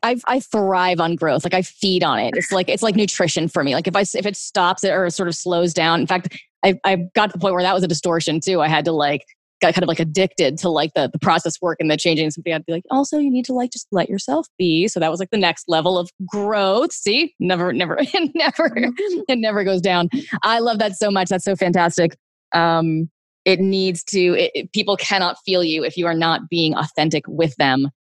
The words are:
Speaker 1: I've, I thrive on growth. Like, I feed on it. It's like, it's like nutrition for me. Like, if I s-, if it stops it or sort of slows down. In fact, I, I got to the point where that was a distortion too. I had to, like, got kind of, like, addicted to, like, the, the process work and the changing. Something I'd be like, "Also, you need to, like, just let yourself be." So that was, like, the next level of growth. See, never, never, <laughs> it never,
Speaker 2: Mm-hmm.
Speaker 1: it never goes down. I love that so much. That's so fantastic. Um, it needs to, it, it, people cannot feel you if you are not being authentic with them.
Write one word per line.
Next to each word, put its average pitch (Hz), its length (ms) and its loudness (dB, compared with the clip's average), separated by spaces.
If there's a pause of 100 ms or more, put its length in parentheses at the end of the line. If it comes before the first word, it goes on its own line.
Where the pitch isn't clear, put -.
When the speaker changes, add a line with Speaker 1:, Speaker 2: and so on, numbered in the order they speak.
Speaker 1:
I've, 240 240 0
I 262 140 0
thrive 185 600 0
on 165 160 0
growth. 151 280 0
Like, 180 100 -2
I 185 80 2
feed 180 420 0
on 135 160 2
it. 113 160 -2
It's - 160 -4
like, 185 160 0
it's - 140 -2
like 214 140 2
nutrition 180 520 0
for 156 160 -2
me. 139 100 0
Like, 165 140 -2
if 175 80 -2
I 196 60 4
s-, 190 120 -2
if 185 120 -2
it 202 100 -4
stops 185 480 0
it 190 60 2
or 175 200 2
sort 175 180 -2
of 160 60 -4
slows 175 400 0
down. 165 260 2
In 175 60 0
fact, 180 300 -2 (280)
I, 185 200 4
I 196 120 2 (180)
got 214 120 4
to 202 80 -6
the 180 60 -8
point 190 140 2
where 180 80 0
that 185 120 2
was 185 80 2
a 180 60 0
distortion 165 520 0
too. 185 200 0
I 151 80 2
had 156 180 0
to, 170 60 0
like, 147 320 0 (360)
got 165 140 4
kind 180 100 2
of, 160 40 -2
like, 165 120 -2
addicted 165 580 0
to, 185 100 -2
like, 156 260 0
the, 143 180 0
the 156 60 -4
process 165 420 0
work 170 200 -2
and 160 100 0
the 151 60 2
changing. 156 340 0
Something 165 220 -8
I'd 156 140 -6
be 165 60 -6
like, 165 180 -6
"Also, 277 280 0
you 285 120 2
need 247 160 0
to, 262 60 -6
like, 247 200 -2
just - 200 -14
let 175 160 0
yourself 262 380 -4 (120)
be." 175 300 2
So 180 120 -2
that 160 100 2
was, 165 100 -4
like, 185 100 -6
the 214 80 0
next 175 300 0
level 175 300 2
of 175 100 -4 (180)
growth. 208 680 0
See, 269 480 -2
never, 180 320 0
never, 165 260 -2
<laughs> - 20 0
it 330 340 0
never, 320 360 0
Speaker 2:
Mm-hmm. 254 580 -2
Speaker 1:
it 254 100 2
never 214 260 0
goes 185 160 2
down. 175 280 2 (340)
I 226 180 2
love 233 200 0
that 208 160 -2
so 208 140 0
much. 190 180 0
That's 185 160 -2
so 196 120 0
fantastic. 175 600 2 (360)
Um, 165 580 2 (340)
it 185 160 4
needs 190 440 0
to, 196 140 -2 (200)
it, 175 160 0
it, - 180 -8
people 202 240 0
cannot 185 480 -2
feel 180 180 0
you 156 220 -2
if 156 140 -6
you 170 80 0
are 170 80 0
not 165 340 0
being 165 260 0
authentic 156 540 -2
with 151 280 -2
them. 139 340 2 (260)